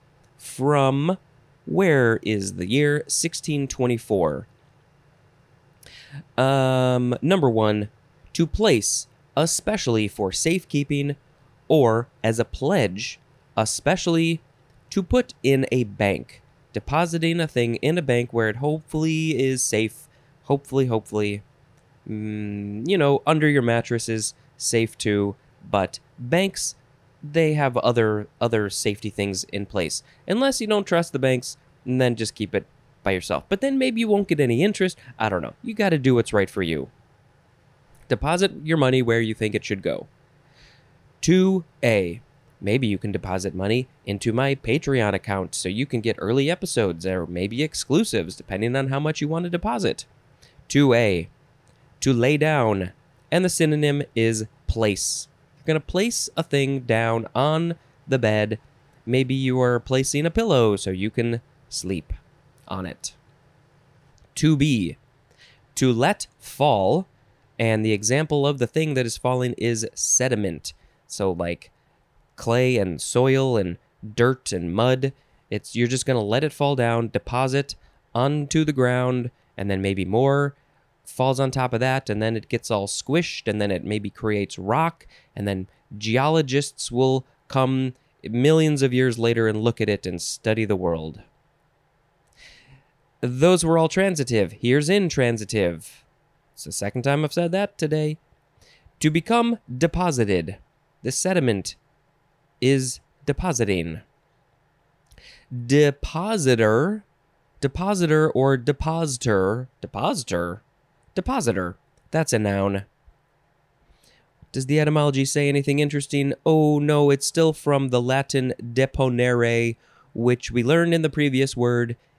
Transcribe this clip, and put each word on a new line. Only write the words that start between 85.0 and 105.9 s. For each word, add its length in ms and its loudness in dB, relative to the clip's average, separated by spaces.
and 120 -6
then 200 -4
geologists 960 0
will 340 0
come 460 0
millions 580 2
of 140 2
years 240 2
later 300 2
and 120 -2
look 200 0
at 80 -2
it 180 -2
and 160 -6
study 420 -2
the 120 0
world. 440 -4
Those 440 4
were 120 2
all 120 2
transitive. 640 0
Here's 360 2
intransitive. 1160 0
It's 100 -16
the 80 -14
second 300 -6
time 220 0
I've 100 -4
said 180 -2
that 240 -2
today. 400 -2
To 100 2
become 480 0
deposited. 800 0
The 100 -4
sediment 640 -2
is 400 0
depositing. 760 -2
Depositor, 1400 2